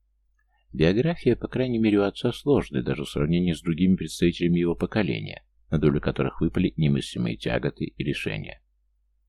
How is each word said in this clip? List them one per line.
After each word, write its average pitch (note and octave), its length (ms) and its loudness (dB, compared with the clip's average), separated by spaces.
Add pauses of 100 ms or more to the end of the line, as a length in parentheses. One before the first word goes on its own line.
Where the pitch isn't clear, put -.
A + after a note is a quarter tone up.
(720)
Биография, A#2 640 2
по - 120 -6
крайней B2 320 -2
мере, G#2+ 200 4
у G2+ 40 6
отца G2+ 280 -2
сложная, A2+ 520 0
даже C#2 200 -4
в - 60 -10
сравнении E2+ 420 2
с D#2 100 -4
другими F2+ 340 2
представителями F2 640 0
его E2+ 160 0
поколения, C2 680 -4 (260)
на D#2+ 100 0
долю D2 200 4
которых - 400 -2
выпали F2+ 380 0
немыслимые C#2+ 580 0
тяготы - 500 -4
и - 180 -8
лишения. - 580 -8 (680)